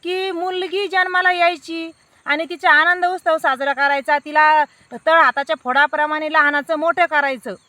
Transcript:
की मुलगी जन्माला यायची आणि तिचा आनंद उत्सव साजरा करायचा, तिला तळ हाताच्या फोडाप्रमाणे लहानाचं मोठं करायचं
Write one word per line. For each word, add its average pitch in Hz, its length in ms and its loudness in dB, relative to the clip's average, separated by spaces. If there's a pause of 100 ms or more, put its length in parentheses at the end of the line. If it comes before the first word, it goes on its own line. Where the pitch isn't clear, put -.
की 381 280 -4
मुलगी 370 560 -4
जन्माला 370 440 0
यायची 330 600 -2 (340)
आणि 302 240 -2
तिचा 339 220 0
आनंद 339 340 2
उत्सव 349 320 0
साजरा 277 360 -2
करायचा, 277 440 0
तिला 302 480 2 (280)
तळ 320 280 2
हाताच्या 311 420 0
फोडाप्रमाणे 302 720 0
लहानाचं 294 420 2
मोठं 339 300 0
करायचं 277 500 -2 (140)